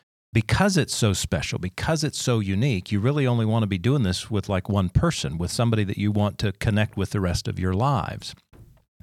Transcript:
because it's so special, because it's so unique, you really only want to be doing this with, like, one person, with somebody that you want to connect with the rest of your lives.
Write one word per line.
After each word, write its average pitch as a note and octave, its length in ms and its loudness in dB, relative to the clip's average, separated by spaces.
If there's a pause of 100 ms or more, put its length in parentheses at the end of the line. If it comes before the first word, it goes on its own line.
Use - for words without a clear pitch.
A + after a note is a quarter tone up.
(320)
because F#3 440 2
it's C3 180 0
so G#2 180 2
special, - 460 -4
because D3+ 460 -4
it's - 160 -4
so A#2+ 180 0
unique, G#2 540 0
you G2+ 80 2
really C#3 260 2
only A#2 200 2
want A2 180 2
to - 20 0
be F#2+ 120 0
doing B2 260 2
this - 260 -2
with, G#2 180 -2
like, F#2 200 0
one G2 200 2
person, - 500 0
with F2 120 -2
somebody A2+ 320 2
that F#2 160 -4
you G#2 140 0
want G#2 260 0
to G2+ 140 -2
connect G#2 440 0
with F#2+ 140 -2
the G#2 100 -2
rest F2+ 280 -2
of F#2+ 100 -6
your F#2 160 0
lives. A#2 600 -2 (680)